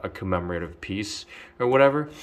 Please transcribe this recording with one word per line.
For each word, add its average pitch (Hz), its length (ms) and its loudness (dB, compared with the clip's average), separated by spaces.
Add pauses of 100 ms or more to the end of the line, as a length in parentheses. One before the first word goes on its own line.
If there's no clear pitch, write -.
a 95 40 -8
commemorative 87 720 -4
piece - 460 -8 (320)
or 123 80 0
whatever. 139 440 4 (120)